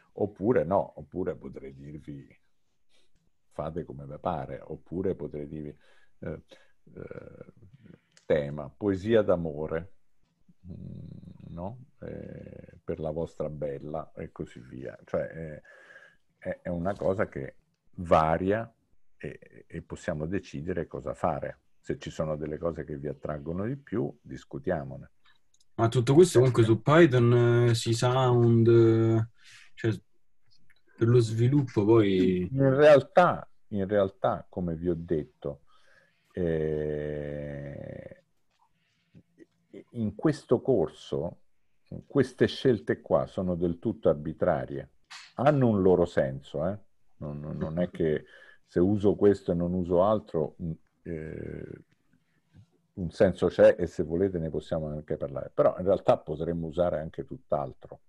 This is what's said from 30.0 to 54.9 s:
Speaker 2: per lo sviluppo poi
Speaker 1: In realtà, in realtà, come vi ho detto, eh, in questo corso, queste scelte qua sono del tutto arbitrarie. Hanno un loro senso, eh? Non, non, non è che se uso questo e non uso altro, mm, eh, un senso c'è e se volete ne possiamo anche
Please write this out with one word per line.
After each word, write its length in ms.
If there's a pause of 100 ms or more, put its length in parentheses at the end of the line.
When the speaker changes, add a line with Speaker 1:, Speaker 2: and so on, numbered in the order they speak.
Speaker 2:
per 120
lo 100
sviluppo 640
poi 680
Speaker 1:
In 220
realtà, 760 (200)
in 200
realtà, 600
come 260
vi 140
ho 80
detto, 680 (680)
eh, 1900 (1700)
in 240
questo 460
corso, 800 (680)
queste 400
scelte 540
qua 260
sono 280
del 240
tutto 300
arbitrarie. 840 (440)
Hanno 340
un 140
loro 220
senso, 600
eh? 120 (380)
Non, 240
non, 160
non 240
è 100
che 340 (420)
se 140
uso 360
questo 360
e 20
non 200
uso 280
altro, 600
mm, 100 (300)
eh, 840 (1120)
un 160
senso 380
c'è 300
e 80
se 160
volete 360
ne 120
possiamo 380
anche 280